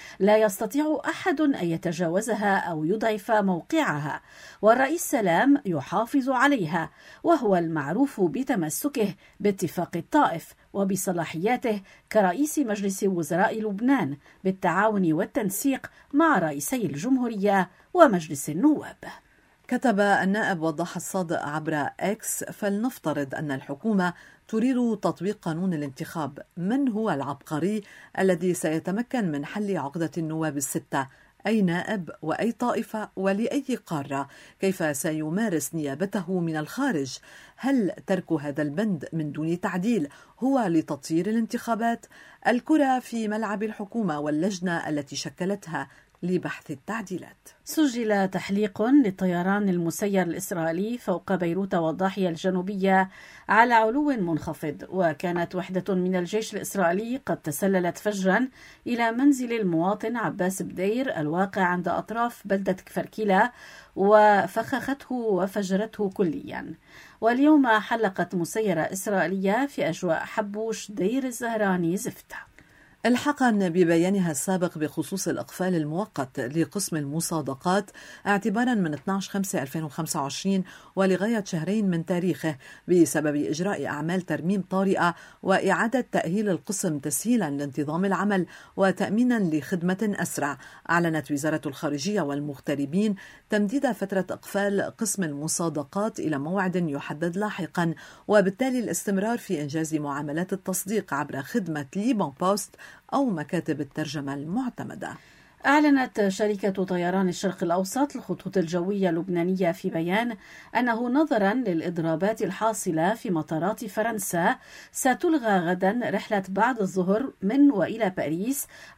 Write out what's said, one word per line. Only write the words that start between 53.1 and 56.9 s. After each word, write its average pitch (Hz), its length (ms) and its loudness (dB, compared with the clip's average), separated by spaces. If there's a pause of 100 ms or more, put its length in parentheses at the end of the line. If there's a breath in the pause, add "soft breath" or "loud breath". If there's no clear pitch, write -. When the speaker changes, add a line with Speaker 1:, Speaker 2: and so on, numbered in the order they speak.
Speaker 1:
على 233 260 6
علو 226 300 4
منخفض، 170 840 -2
وكانت 175 680 0
وحدة 185 400 -2
من 185 220 2
الجيش 202 380 -4
الإسرائيلي 196 600 -2